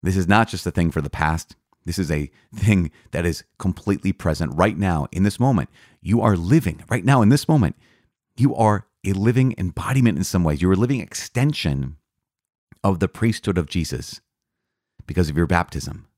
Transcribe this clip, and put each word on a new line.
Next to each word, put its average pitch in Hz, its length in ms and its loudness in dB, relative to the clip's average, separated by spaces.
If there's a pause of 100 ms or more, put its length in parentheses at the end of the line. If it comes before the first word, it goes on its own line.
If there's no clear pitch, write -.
This 95 140 -2
is 87 100 -2
not 107 200 4
just - 180 -10
a 87 60 -4
thing 85 200 0
for 80 100 -2
the 69 80 -6
past. - 460 -4 (300)
This 87 140 -8
is 82 120 -2
a 76 200 -4 (220)
thing 98 380 2 (200)
that 85 140 -4
is 85 180 -2 (140)
completely 95 560 -2
present 76 420 -4
right 92 220 0
now 85 340 0
in 92 120 0
this 101 160 0
moment. 117 300 0 (320)
You 113 200 0
are 107 140 4
living 95 540 0
right 113 160 -2
now 131 160 4
in 104 80 6
this 143 180 2
moment. 131 280 2 (600)
You 123 200 0
are 107 320 0 (160)
a 98 100 -2
living 117 440 2
embodiment 98 600 0
in 90 60 -2
some 90 200 0
ways. 76 180 0
You're 90 120 4
a 92 40 2
living 123 240 0
extension 76 960 -4 (840)
of 95 160 0
the 92 80 0
priesthood 107 500 -2
of 80 100 -2
Jesus - 540 -6 (840)
because 82 240 0
of 73 80 -2
your 82 100 2
baptism. - 600 -4 (100)